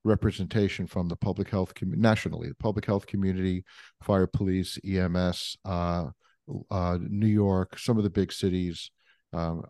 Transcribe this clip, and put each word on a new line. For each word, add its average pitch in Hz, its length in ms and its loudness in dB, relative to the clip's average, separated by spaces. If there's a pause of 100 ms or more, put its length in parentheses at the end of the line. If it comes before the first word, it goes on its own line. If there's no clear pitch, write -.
representation 101 800 2
from 90 220 -2
the 85 80 -2
public 95 340 -2
health 92 240 -2
commu-, 92 220 -4
nationally, 107 520 2
the - 60 -10
public 104 320 -2
health 98 200 0
community, 92 580 0 (380)
fire, 95 260 4
police, 92 560 0
E 95 140 0
M 90 180 2
S, 90 480 -2
uh, 87 420 -2 (640)
uh, 90 300 0
New 104 260 0
York, 98 520 2
some 117 200 0
of 101 60 0
the 98 60 2
big 95 220 0
cities. 90 580 -4 (420)
Um, 82 360 -4